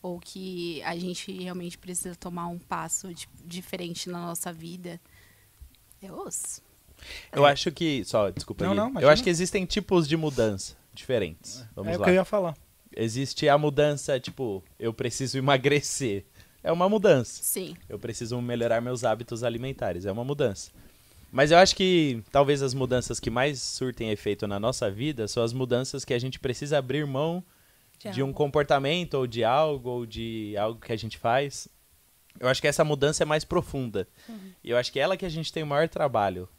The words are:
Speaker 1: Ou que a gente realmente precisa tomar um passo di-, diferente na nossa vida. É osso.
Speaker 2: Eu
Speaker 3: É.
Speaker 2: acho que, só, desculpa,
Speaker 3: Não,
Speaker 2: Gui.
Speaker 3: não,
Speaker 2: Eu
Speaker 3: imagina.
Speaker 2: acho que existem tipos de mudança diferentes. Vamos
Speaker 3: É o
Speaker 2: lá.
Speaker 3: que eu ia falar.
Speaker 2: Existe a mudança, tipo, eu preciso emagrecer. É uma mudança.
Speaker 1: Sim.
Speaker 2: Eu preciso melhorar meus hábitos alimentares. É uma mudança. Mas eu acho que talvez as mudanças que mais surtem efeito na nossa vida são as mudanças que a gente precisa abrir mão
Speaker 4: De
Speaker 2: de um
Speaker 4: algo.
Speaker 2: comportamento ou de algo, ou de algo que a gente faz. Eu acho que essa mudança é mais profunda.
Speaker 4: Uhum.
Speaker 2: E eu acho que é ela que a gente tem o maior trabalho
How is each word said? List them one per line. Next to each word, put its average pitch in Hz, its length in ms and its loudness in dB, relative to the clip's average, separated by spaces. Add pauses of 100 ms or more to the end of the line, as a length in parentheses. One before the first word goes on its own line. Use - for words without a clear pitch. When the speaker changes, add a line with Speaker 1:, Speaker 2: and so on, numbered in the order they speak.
Speaker 1:
Ou 175 180 -8
que 175 600 -8
a 170 140 -4
gente 180 360 -8
realmente 180 460 -8
precisa 180 360 -10
tomar 175 340 -8
um 175 100 -8
passo 175 560 -8
di-, - 140 -14 (160)
diferente 175 680 -10
na 175 160 -6
nossa 175 260 -8
vida. 170 480 -14 (1000)
É 190 100 -16
osso. - 480 -10 (720)
Speaker 2:
Eu 143 140 8
Speaker 3:
É. 143 60 10
Speaker 2:
acho 147 200 -2
que, 139 320 0
só, 104 260 2
desculpa, - 340 -6
Speaker 3:
Não, 190 80 2
Speaker 2:
Gui. 202 40 2
Speaker 3:
não, 208 100 2
Speaker 2:
Eu 262 40 -4
Speaker 3:
imagina. 151 220 8
Speaker 2:
acho 240 120 6
que 185 60 4
existem 180 340 0
tipos 175 420 2
de 156 100 2
mudança 120 600 0 (160)
diferentes. 110 720 -4 (100)
Vamos 98 180 -4
Speaker 3:
É 175 40 -2
o - 40 -4
Speaker 2:
lá. - 40 2
Speaker 3:
que 185 60 6
eu 180 40 8
ia 185 100 6
falar. 175 300 0 (400)
Speaker 2:
Existe 123 540 -2
a 143 100 8
mudança, 147 600 2
tipo, 101 420 -6 (160)
eu 113 140 -2
preciso 123 460 -4
emagrecer. 131 880 2 (380)
É 160 100 0
uma 175 160 2
mudança. 190 560 4
Speaker 1:
Sim. - 320 -6 (120)
Speaker 2:
Eu 104 100 -10
preciso 117 420 -6
melhorar 120 400 0
meus 123 240 -4
hábitos 117 400 -2
alimentares. 113 600 -4
É 101 60 -2
uma 113 140 -4
mudança. 135 460 -2 (600)
Mas 143 220 4
eu 170 60 12
acho 185 180 8
que 160 560 4
talvez 143 300 6
as 127 120 -2
mudanças 123 460 0
que 117 100 -4
mais 131 300 0
surtem 120 500 -4
efeito 104 380 -2
na 101 100 -2
nossa 113 320 0
vida 113 380 -4
são 117 160 0
as 117 80 -2
mudanças 127 520 -2
que - 100 -4
a 120 40 0
gente 127 220 -6
precisa 143 380 -2
abrir 135 280 -2
mão 156 380 -2 (560)
Speaker 4:
De 214 100 -10
Speaker 2:
de 135 120 -2
um 135 60 0
Speaker 4:
algo. 135 100 -8
Speaker 2:
comportamento 147 760 2
ou 131 140 0
de 117 160 0
algo, 135 460 2
ou 123 160 -6
de 110 520 -8
algo 113 220 -2
que - 120 -6
a 113 40 -2
gente 107 220 -8
faz. 135 500 0 (720)
Eu 123 80 0
acho 131 120 2
que 156 80 0
essa 156 160 2
mudança 147 380 2
é 160 40 4
mais 151 180 0
profunda. 123 640 -2 (200)
Speaker 4:
Uhum. 190 240 -16 (120)
Speaker 2:
E - 60 -8
eu 120 60 2
acho 123 140 2
que - 80 -4
é 135 40 2
ela 185 140 2
que 190 100 -6
a 170 40 -4
gente 156 220 -6
tem 160 100 -4
o 151 60 -4
maior 147 200 2
trabalho 101 600 0 (100)